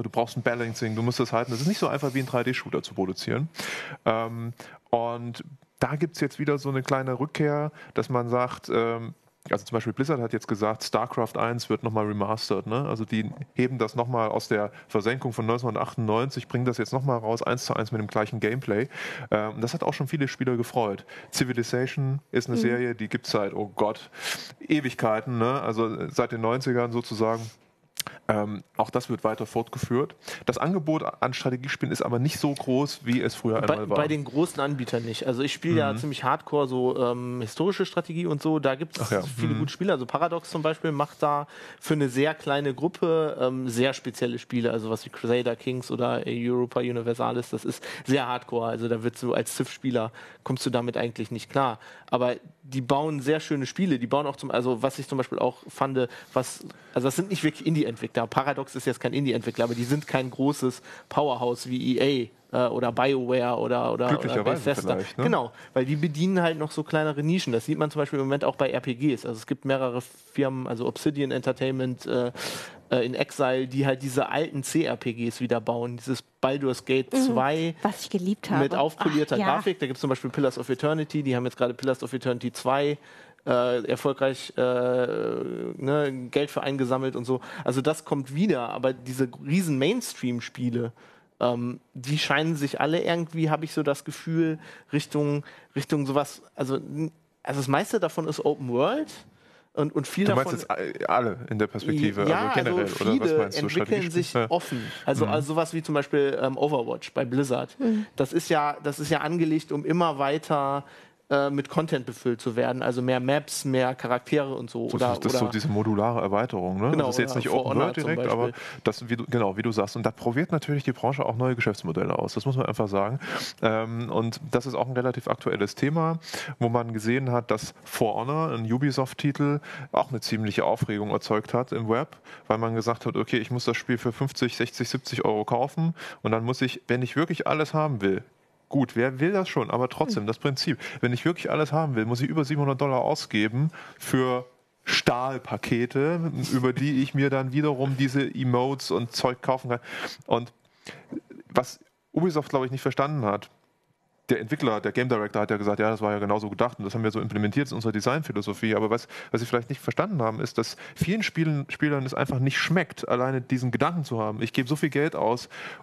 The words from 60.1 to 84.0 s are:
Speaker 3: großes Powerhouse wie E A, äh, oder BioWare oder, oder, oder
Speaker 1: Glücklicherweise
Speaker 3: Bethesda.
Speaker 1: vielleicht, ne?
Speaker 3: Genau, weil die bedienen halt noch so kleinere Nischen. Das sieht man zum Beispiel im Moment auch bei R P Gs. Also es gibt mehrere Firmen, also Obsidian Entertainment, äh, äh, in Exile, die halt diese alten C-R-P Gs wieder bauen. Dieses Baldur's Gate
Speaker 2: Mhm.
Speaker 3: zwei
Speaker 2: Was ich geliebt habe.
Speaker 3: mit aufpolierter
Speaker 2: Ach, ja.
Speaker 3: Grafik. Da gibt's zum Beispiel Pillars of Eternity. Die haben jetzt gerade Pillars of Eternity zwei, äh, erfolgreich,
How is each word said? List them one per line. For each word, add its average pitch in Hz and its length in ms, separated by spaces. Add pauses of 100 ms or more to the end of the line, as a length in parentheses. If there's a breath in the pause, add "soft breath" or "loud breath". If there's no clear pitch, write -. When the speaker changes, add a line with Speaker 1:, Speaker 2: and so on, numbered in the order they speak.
Speaker 3:
großes 131 500 (280 loud breath)
Powerhouse 123 600
wie 127 300
E 127 320 (220)
A, 123 140
äh, - 40
oder 120 220
BioWare 127 640
oder, - 0
oder, 120 340
oder 120 160
Speaker 1:
Glücklicherweise 127 560
Speaker 3:
Bethesda. 127 300
Speaker 1:
vielleicht, 95 240
ne? 120 60
Speaker 3:
Genau, 143 280 (200 loud breath)
weil 131 120
die 143 120
bedienen 170 440
halt 165 180
noch 151 120
so 156 140
kleinere 151 380
Nischen. 160 300
Das 113 140
sieht 151 100
man 151 140
zum 151 100
Beispiel 143 180
im 135 80
Moment 139 180
auch - 120
bei 165 140
R 127 100
P 127 140
Gs. 131 320
Also 113 120
es 107 80
gibt - 180
mehrere 131 360
Firmen, 135 640
also 120 200
Obsidian 139 460
Entertainment, 131 720
äh, 123 240 (600 loud breath)
äh, 123 140
in 127 100
Exile, 131 520
die 135 200
halt 131 160
diese 135 260
alten 143 340
C-R-P 123 520
Gs 117 260
wieder 120 200
bauen. 120 360
Dieses 127 260
Baldur's 135 640
Gate 131 280
Speaker 2:
Mhm. 247 40
Speaker 3:
zwei 165 680
Speaker 2:
Was 208 200
ich - 80
geliebt 190 400
habe. 165 120
Speaker 3:
mit 139 120
aufpolierter 151 640
Speaker 2:
Ach, - 40
ja. 196 140
Speaker 3:
Grafik. 190 240
Da 143 80
gibt's 127 160
zum 143 80
Beispiel 131 200
Pillars 135 280
of - 100
Eternity. 151 540
Die 135 120
haben 123 120
jetzt 123 100
gerade 120 160
Pillars 131 300
of 127 100
Eternity 123 400
zwei, 143 460 (480 loud breath)
äh, 123 400
erfolgreich, 135 720